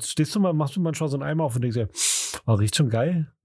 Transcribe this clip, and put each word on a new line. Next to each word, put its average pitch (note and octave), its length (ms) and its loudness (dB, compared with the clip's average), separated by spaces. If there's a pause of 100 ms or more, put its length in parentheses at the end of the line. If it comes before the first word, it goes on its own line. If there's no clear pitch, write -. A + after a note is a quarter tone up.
stehst - 340 -2
du G#3+ 40 2
mal, F#3 140 4
machst D3+ 220 -2
du F#3+ 60 0
manchmal D#3+ 280 -2
so C#3 80 -2
einen C#3 60 -6
Eimer D#3 220 0
auf A#2+ 100 -2
und B2 60 -2
denkst A#2+ 140 -2
dir, A2+ 140 -2 (560)
"Oh, A2+ 80 4
riecht G#2 220 2
schon C#3+ 140 2
geil"? D3+ 420 0 (140)